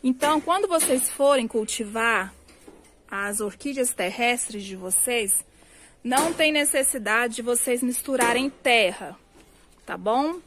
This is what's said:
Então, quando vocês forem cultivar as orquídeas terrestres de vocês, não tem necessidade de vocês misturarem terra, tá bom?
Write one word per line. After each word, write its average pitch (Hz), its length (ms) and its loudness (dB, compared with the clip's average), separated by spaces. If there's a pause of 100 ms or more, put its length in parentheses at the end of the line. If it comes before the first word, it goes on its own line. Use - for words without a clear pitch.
Então, 294 360 2
quando 370 280 0
vocês 320 420 2
forem 277 380 4
cultivar 214 840 -2 (760)
as 202 320 -4
orquídeas 247 500 -4
terrestres 220 720 -2
de 190 120 -12
vocês, 190 680 -2 (600)
não 285 300 2
tem 311 180 2
necessidade 247 840 0
de 247 60 -8
vocês 240 400 0
misturarem 247 680 0
terra, 202 680 0 (680)
tá 180 120 -8
bom? 277 500 0